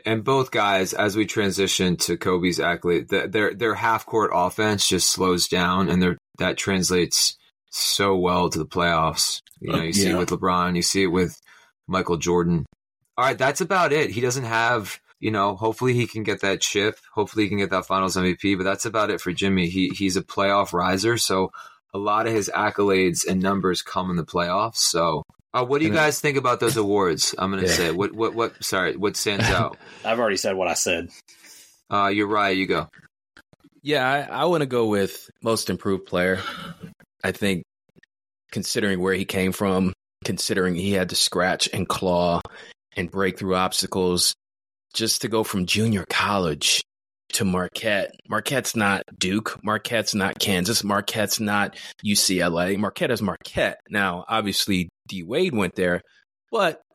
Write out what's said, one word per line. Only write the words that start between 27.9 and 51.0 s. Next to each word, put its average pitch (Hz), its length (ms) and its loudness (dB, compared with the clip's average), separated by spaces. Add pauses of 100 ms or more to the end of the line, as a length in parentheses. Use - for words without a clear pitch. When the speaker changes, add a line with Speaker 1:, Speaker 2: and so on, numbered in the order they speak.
Speaker 1:
what, 95 220 0
what, 110 220 -2
what, - 280 -4
sorry, 90 320 0
what 95 220 -2
stands 107 320 0
out? 87 280 0 (140)
Speaker 3:
<laughs> - 140 -18
Speaker 4:
I've 113 140 0
already 107 180 0
said 98 180 -2
what 92 120 0
I 80 80 -2
said. 85 340 -2 (840)
Speaker 1:
Uh, 101 220 4
Uriah, 104 400 2
you 95 140 2
go. 82 200 0 (960)
Speaker 3:
Yeah, 139 260 2 (220)
I, 123 120 -4
I 156 40 4
wanna 165 220 2
go 123 220 2
with 101 380 0 (140)
most 110 300 0
improved 95 340 -2
player. 92 340 0 (840)
I 95 80 -2
think 95 320 -2 (880)
considering 101 500 -2
where 92 120 2
he 92 120 -2
came 95 260 0
from, 95 420 0 (300)
considering 92 520 -2
he 95 180 -2
had 92 160 0
to - 60 -6
scratch - 580 0
and 95 140 -2
claw 87 540 2 (540)
and 90 160 -6
break 95 260 -2
through 92 180 -2
obstacles 92 800 0 (600)
just - 280 -2
to - 60 -4
go 110 160 0
from 92 220 -2
junior 104 440 0
college 90 720 0 (520)
to 110 120 0
Marquette. 92 720 -2 (140)
Marquette's 113 460 -2
not 101 280 0 (160)
Duke. 98 440 -2
Marquette's 107 520 -2
not 95 240 -2
Kansas. 101 440 0
Marquette's 101 560 -2